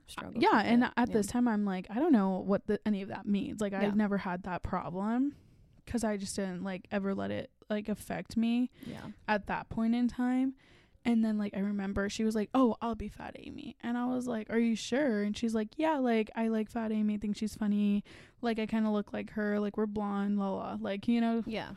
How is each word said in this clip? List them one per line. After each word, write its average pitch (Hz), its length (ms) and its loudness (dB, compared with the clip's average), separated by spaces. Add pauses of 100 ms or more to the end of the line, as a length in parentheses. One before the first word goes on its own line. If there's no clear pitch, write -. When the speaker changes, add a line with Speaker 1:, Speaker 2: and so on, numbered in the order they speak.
Speaker 1:
struggles - 360 -4
Speaker 2:
yeah, 359 140 6
Speaker 1:
with 208 80 2
Speaker 2:
and 240 180 6
Speaker 1:
it. - 140 0
Speaker 2:
at 240 120 2
Speaker 1:
Yeah. - 40 -2
Speaker 2:
this 208 140 2
time, 247 200 2
I'm 208 160 2
like, 190 260 -4
"I 202 60 -6
don't 311 160 4
know 190 280 6
what 190 280 0
the, 208 180 0
any 202 160 0
of 190 60 -8
that - 180 -8
means." 202 360 0
Like, 202 100 0
Speaker 1:
Yeah. 196 120 -4
Speaker 2:
I've 202 120 2
never 208 240 2
had 180 240 -4
that 180 200 -6
problem 208 720 -2 (540)
'cause 226 160 -2
I 214 140 0
just 196 180 -8
didn't, 185 280 -4
like, 190 280 -6
ever 196 240 -2
let 196 160 -4
it, 208 180 -6 (200)
like, 208 180 -2
affect - 480 -6
me 233 340 4 (160)
Speaker 1:
Yeah. - 220 -10 (220)
Speaker 2:
at 208 180 2
that - 220 -6
point 226 260 0
in 247 140 2
time. 254 460 0 (480)
And 233 220 4
then, 214 140 0
like, 202 160 -4
I 196 60 -2
remember 202 480 -2
she - 140 -2
was 220 120 2
like, 208 180 0
"Oh, 254 280 6
I'll 233 140 -2
be 214 140 -8
Fat - 300 -12
Amy." - 420 -12
And 240 160 -2
I 247 80 0
was 254 220 -2
like, 220 240 -4
"Are 233 80 2
you 233 160 4
sure?" 240 480 2
And 208 120 -2
she's 226 200 -2
like, 220 220 0
"Yeah, 311 200 2
like, 226 380 2
I 226 140 0
like 220 200 0
Fat 220 220 -4
Amy. 214 240 2
I - 20 -4
think 208 200 -2
she's 214 180 -4
funny. 208 480 2 (380)
Like, 226 180 0
I 220 80 -2
kinda 220 240 2
look 208 200 0
like 208 200 -6
her. 208 280 0
Like, 208 180 -2
we're 214 100 2
blonde, 202 500 0
la, 196 140 0
la." 196 280 -6
Like, 202 280 -4
you 233 120 4
know, 233 280 2
Speaker 1:
Yeah. 208 300 -6